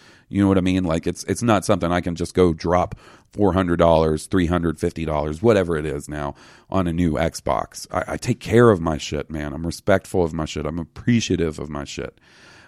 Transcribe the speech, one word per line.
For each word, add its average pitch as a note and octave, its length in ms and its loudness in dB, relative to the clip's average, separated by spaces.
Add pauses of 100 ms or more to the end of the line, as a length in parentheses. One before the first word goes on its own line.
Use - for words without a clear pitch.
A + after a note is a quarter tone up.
(300)
You G2+ 140 2
know G2 40 6
what F#2+ 120 4
I - 20 2
mean? F#2 220 2
Like, E2 240 0
it's, - 160 -4
it's - 180 -4
not A2 240 0
something F2 260 0
I F2 100 0
can F2 120 -4
just E2+ 220 -6
go F2+ 180 6
drop E2+ 400 0 (380)
four G2 220 2
hundred F2 240 2
dollars, D#2+ 500 4
three F#2 180 2
hundred E2 340 0
fifty E2+ 240 -4
dollars, D2+ 380 -4
whatever F#2+ 340 4
it D2+ 120 -4
is C#2+ 200 -6
now, D2 280 -8 (340)
on F#2 160 0
a E2 80 -2
new E2+ 200 2
Xbox. C2+ 760 -4
I, - 240 -4
I D2+ 40 -4
take - 220 -4
care A#2 300 4
of F#2+ 100 4
my D#2+ 200 -4
shit, - 320 -8
man. D2 220 -8
I'm D#2+ 120 -8
respectful F#2+ 580 0
of D#2+ 100 -4
my D#2+ 120 -4
shit. D2+ 220 -8
I'm D#2+ 100 -6
appreciative E2+ 800 -2
of D2+ 120 -10
my D2 140 -8
shit. - 360 -12 (480)